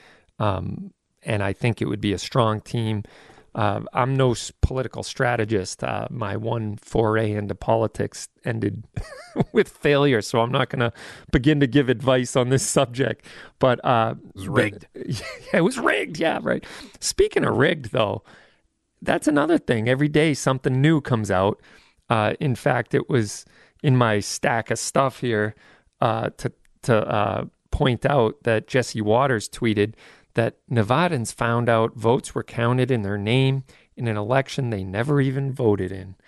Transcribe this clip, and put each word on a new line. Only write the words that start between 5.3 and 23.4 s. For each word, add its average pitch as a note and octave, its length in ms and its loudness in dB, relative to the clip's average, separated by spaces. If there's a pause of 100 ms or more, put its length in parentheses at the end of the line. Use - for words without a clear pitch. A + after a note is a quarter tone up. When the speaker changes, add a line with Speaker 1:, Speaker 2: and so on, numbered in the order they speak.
Speaker 1:
Uh, A2 260 -4
my G#2+ 260 -6
one A2 420 -4
foray A2 540 0
into G#2 240 -4
politics - 720 -2 (160)
ended G#2+ 400 -4 (360)
<laughs> - 340 -4
with - 160 2
failure, C#3+ 520 2
so A#2 200 0
I'm A#2 100 -2
not C3 180 0
gonna A#2+ 220 -2 (400)
begin D3 280 4
to C#3 80 6
give B2+ 200 4
advice B2 480 2
on B2+ 140 4
this C3+ 180 2
subject. B2+ 580 -2 (340)
But, B2 260 2
uh, A#2 360 2
Speaker 2:
It - 140 -20
was - 120 -12
rigged. A2+ 460 -2
Speaker 1:
but, - 140 -12
<laughs> - 0 -
yeah, A#2 160 -6 (300)
it F3+ 100 4
was B3+ 140 0
rigged. A#3 420 -2
Yeah, D#3+ 220 0
right. - 220 -2 (360)
Speaking - 460 0
of G#2+ 100 0
rigged, C#3 360 0
though, G#2 320 -2 (800)
that's - 260 -2
another D4+ 300 4
thing. A2+ 300 -2
Every C3+ 220 2
day D3 240 2
something C3 480 0
new D#3 180 6
comes A2 300 -2
out. G2 320 2 (480)
Uh, G#2+ 300 2
in C3 160 0
fact, B2 380 0
it - 160 0
was A2+ 360 -2 (380)